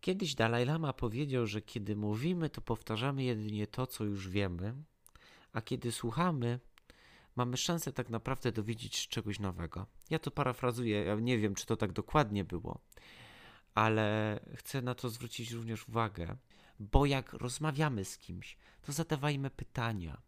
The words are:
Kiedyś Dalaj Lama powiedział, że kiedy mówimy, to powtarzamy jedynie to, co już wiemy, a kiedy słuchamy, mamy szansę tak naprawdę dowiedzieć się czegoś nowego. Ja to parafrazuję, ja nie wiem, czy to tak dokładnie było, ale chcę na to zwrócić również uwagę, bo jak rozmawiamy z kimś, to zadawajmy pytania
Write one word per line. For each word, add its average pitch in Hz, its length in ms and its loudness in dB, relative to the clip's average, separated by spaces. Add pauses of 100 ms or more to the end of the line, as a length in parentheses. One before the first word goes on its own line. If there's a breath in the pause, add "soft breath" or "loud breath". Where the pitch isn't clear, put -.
Kiedyś 185 340 0
Dalaj 117 300 4
Lama 151 280 0
powiedział, 127 540 0
że 104 140 -2
kiedy 107 340 -4
mówimy, 135 540 0
to - 120 -10
powtarzamy 123 640 0
jedynie 107 440 0
to, 127 200 -2
co - 160 -6
już 98 260 -2
wiemy, 95 440 0 (800 loud breath)
a 110 80 -2
kiedy 123 300 -4
słuchamy, 123 680 0 (760 loud breath)
mamy 123 220 0
szansę 170 360 0
tak - 160 -4
naprawdę 120 420 0
dowiedzieć 113 440 -4
się - 140 -4
czegoś 104 300 -4
nowego. 90 480 -4 (220)
Ja 160 100 0
to - 120 -6
parafrazuję, 120 720 2
ja 98 120 2
nie 117 220 2
wiem, 104 180 2
czy - 100 -8
to 113 120 2
tak 98 140 0
dokładnie 104 520 2
było, - 380 -6 (920 loud breath)
ale 107 680 4 (160)
chcę - 260 -4
na 123 140 -2
to 123 140 -4
zwrócić 117 420 -8
również 113 360 -6
uwagę, 107 500 0 (420 loud breath)
bo 135 260 8
jak 139 280 2
rozmawiamy 139 720 0
z - 120 -10
kimś, - 400 -12 (240 loud breath)
to - 100 -10
zadawajmy 143 580 0
pytania 104 800 -4